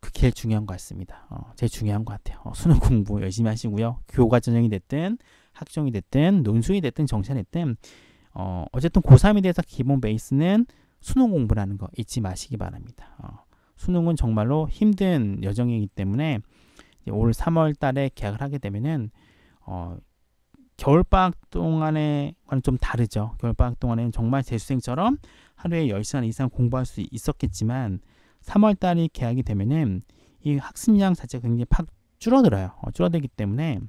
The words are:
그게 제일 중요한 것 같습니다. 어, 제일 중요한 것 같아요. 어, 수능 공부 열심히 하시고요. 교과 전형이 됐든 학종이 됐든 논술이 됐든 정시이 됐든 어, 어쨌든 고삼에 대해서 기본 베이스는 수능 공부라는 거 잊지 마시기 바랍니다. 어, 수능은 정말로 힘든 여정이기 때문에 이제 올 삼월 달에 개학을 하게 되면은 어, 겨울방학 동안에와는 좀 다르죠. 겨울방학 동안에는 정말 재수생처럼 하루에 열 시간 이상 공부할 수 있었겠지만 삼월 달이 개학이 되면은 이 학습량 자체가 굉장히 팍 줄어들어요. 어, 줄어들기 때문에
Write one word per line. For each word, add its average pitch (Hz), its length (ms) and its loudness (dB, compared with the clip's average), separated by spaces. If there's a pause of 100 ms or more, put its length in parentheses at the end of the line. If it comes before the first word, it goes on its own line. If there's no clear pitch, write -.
그게 - 200 -8
제일 127 120 4
중요한 107 340 -4
것 92 80 -10
같습니다. - 560 -14
어, - 240 -14
제일 120 160 -2
중요한 107 340 -2
것 113 80 -8
같아요. - 320 -10
어, 110 100 -10
수능 160 240 4
공부 104 440 2
열심히 101 260 0
하시고요. 113 600 -4
교과 120 320 4
전형이 117 280 2
됐든 151 480 -4 (360)
학종이 151 400 -6
됐든 151 500 2
논술이 117 380 2
됐든 147 260 -2
정시이 113 300 -2
됐든 135 400 -4 (580)
어, 95 380 -6
어쨌든 165 280 2
고삼에 202 420 8
대해서 180 220 0
기본 135 360 0
베이스는 143 680 0 (340)
수능 254 300 2
공부라는 107 480 0
거 98 180 -10
잊지 117 240 -6
마시기 95 360 -8
바랍니다. 87 600 -12
어, - 260 -18 (320)
수능은 170 400 0
정말로 123 520 0
힘든 180 760 0
여정이기 110 460 -2
때문에 113 520 -2 (640)
이제 - 100 -10
올 113 200 2
삼월 160 440 0
달에 139 360 -2
개학을 104 280 -6
하게 139 180 -6
되면은 113 520 -4 (500)
어, 90 360 -10 (840)
겨울방학 175 720 2
동안에와는 156 1120 -2
좀 131 120 0
다르죠. 110 640 -2
겨울방학 120 400 0
동안에는 117 320 -2
정말 120 320 -2
재수생처럼 131 760 -2 (360)
하루에 170 340 -2
열 101 140 -2
시간 123 220 -4
이상 120 240 -2
공부할 123 380 0
수 - 220 -8
있었겠지만 110 920 -4 (400)
삼월 208 340 4
달이 170 380 0
개학이 123 320 -2
되면은 107 580 0 (380)
이 147 160 -2
학습량 196 580 2
자체가 123 280 -10
굉장히 120 240 0
팍 - 200 2 (320)
줄어들어요. 185 640 4
어, 113 100 -8
줄어들기 165 380 0
때문에 110 500 -2 (100)